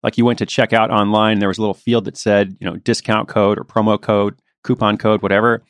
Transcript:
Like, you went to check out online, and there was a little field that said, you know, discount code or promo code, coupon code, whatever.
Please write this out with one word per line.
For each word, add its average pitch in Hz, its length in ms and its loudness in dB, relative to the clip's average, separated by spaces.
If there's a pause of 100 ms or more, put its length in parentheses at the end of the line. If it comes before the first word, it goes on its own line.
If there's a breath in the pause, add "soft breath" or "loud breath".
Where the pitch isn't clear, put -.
Like, - 160 -4
you 117 80 2
went 120 140 0
to 104 60 -2
check 113 260 -2
out 113 200 2
online, 107 420 2
and 104 80 0
there 101 80 0
was 92 80 -4
a 113 40 -6
little 104 120 -2
field 117 320 -2
that - 100 -10
said, 101 460 0
you 98 80 -6
know, 85 80 -10
discount 110 500 -2
code 104 320 0
or - 40 -12
promo 107 360 0
code, 104 400 -2 (240)
coupon 107 340 0
code, 107 260 0
whatever. 107 460 2